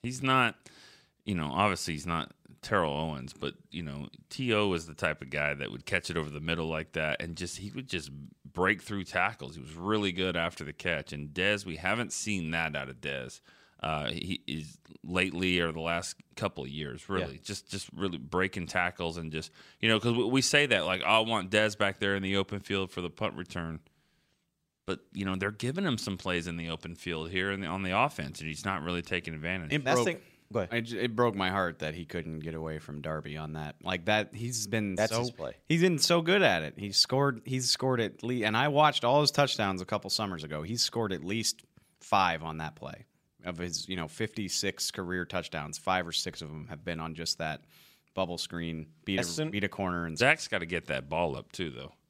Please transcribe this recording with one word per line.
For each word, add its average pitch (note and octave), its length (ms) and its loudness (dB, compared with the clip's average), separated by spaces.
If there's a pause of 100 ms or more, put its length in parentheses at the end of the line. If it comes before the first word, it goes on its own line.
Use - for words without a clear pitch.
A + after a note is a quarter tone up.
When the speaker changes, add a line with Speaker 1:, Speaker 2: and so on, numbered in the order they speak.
Speaker 1:
He's B2+ 180 -4
not, C3 340 4 (680)
you G2+ 100 0
know, D2+ 180 0
obviously F2+ 420 2
he's D2 120 -8
not E2 260 -2 (280)
Terrell E2+ 320 2
Owens, D2 400 -4
but, - 220 -8 (180)
you E2+ 100 -8
know, C#2+ 260 -8 (220)
T B2 240 0
O G#2 180 4
is E2 140 0
the D#2 80 -12
type D#2 260 0
of C2+ 100 -12
guy D2 220 0
that C2+ 200 -6
would C2 120 -10
catch - 260 -2
it E2 60 0
over D2+ 140 -2
the D2 100 -8
middle E2 280 0
like D#2+ 240 -4
that, D#2 280 0
and E2 160 -6
just, F2+ 220 -8
he G2 140 -10
would C3 160 -10
just D2 220 -6 (340)
break F#2 380 2
through G2+ 200 -6
tackles. F2 540 -2
He D2+ 40 -12
was C#2+ 140 -14
really G2+ 380 2
good F2+ 240 0
after E2+ 260 -2
the D2 100 -8
catch. D#2 400 -4
And D2 220 -8
Dez, G2 320 0
we E2 100 -6
haven't F#2+ 360 -2
seen F2+ 400 -2
that D#2+ 240 0
out C2+ 120 -4
of B1 120 -14
Dez. C2+ 400 -8 (400)
Uh, D2+ 300 -2
he E2+ 360 -4
is D#2 320 -8 (240)
lately F2+ 560 2
or E2+ 140 2
the D#2+ 80 -6
last E2+ 340 -2 (220)
couple F#2+ 260 -2
of C2+ 80 -6
years, D2 380 -8
Speaker 2:
Yeah. G2 80 0
Speaker 1:
really, D#2 260 -4
just, - 260 -10
just - 240 -8
really F2+ 260 -2
breaking F2+ 500 -2
tackles F2 480 -2
and D#2+ 160 -6
just, D#2 180 -6 (300)
you A2+ 80 4
know, A2 100 6
'cause A#2 180 2
we, A#2+ 80 4
we B2+ 160 4
say D3 260 4
that, G2+ 200 4
like, F#2 160 2
"I G#2 160 6
want A2 320 2
Dez G#2+ 260 4
back G2 220 2
there G2 160 2
in G2 80 0
the G2 140 2
open G2 240 0
field F#2+ 320 -2
for - 80 -6
the F2 100 -4
punt - 240 -4
return." E2 460 -6 (1080)
But, F#2+ 140 -4 (120)
you G2 120 -4
know, F#2+ 120 0
they're G2 140 0
giving C3 340 -2
him C3+ 140 2
some G2 180 -4
plays F2+ 300 0
in E2+ 100 -4
the E2 140 -4
open E2 260 -8
field E2 340 -4
here F#2+ 220 0
in G2 80 -4
the, F#2 60 -4
on F#2 160 -2
the F#2 160 0
offense, F#2 420 0
and D#2 80 -6
he's D#2 160 -8
not F#2+ 180 0
really F2 200 -2
taking E2+ 320 -4
advantage. E2 380 -4
Speaker 3:
It D3 120 0
Speaker 2:
Last C3 120 4
Speaker 3:
broke, A#2+ 100 4
Speaker 2:
thing, E2+ 140 -2 (320)
go G#2+ 80 2
ahead. F2+ 140 -2
Speaker 3:
it A#2 80 0
j-, A#2 220 -6
it A#2 120 0
broke A#2+ 200 4
my F#2 140 2
heart F#2 300 2
that D#2 140 -2
he E2+ 100 -8
couldn't D#2+ 360 -6
get D#2+ 140 -6
away D#2+ 260 -4
from D2+ 200 -10
Darby D2+ 360 -6
on D#2 180 -8
that. D2+ 280 -8
Like, F2+ 240 -2
that, G#2+ 280 2
he's A2+ 320 -4
been G2+ 300 0
Speaker 2:
That's A2 160 2
Speaker 3:
so, A2+ 80 2
Speaker 2:
his A#2+ 100 -2
play. C#2 240 -8 (140)
Speaker 3:
he's E3 140 4
been F3+ 160 6
so E3+ 220 6
good F#3 220 4
at F#2 200 6
it. D2 140 -6
He's G2 200 -4
scored, C3 480 4
he's C3 260 -2
scored B2+ 300 2
at G#2 240 0
least, A#2+ 200 0
and G#2+ 120 4
I C3+ 120 6
watched D3 360 6
all C3+ 160 8
his C#3+ 120 6
touchdowns G2+ 480 4
a F2+ 40 -4
couple G2+ 260 -2
summers F#2+ 320 -2
ago. D2+ 200 -4
He's A2+ 200 -2
scored A2 300 0
at D2+ 120 -2
least G#2 380 0 (380)
five F2 440 4
on D#2+ 140 -6
that D#2 180 -6
play. - 300 -12 (380)
Of E2+ 140 -4
his, F2 300 -4
you F#2 80 -4
know, E2 100 -2
fifty-six - 840 -2
career F2+ 320 -2
touchdowns, D#2+ 520 -6
five F#2 300 2
or E2 60 -8
six - 300 -4
of D#2 60 -10
them D#2 200 -10
have D#2 160 -12
been E2 160 -4
on D#2+ 160 -6
just E2 220 -4
that D#2 260 -4 (500)
bubble F2 240 0
screen, E2 480 -4 (180)
beat G2 140 0
Speaker 2:
As E2+ 100 0
Speaker 3:
a, E2+ 40 -4
Speaker 2:
soon D#3 180 -2
Speaker 3:
beat G#2 140 0
a G2 40 0
corner. F2 380 -2
And D#2 100 -6
Speaker 1:
Zach's C#3 300 4
gotta F2+ 180 -2
get E2 220 -4
that C2+ 220 -4
ball D#2 280 0
up, - 140 -12
too, E2+ 200 -4
though. C2 220 -14 (180)